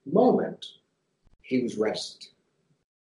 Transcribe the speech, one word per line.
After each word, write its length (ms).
moment, 600
he 200
was 140
reticent. 540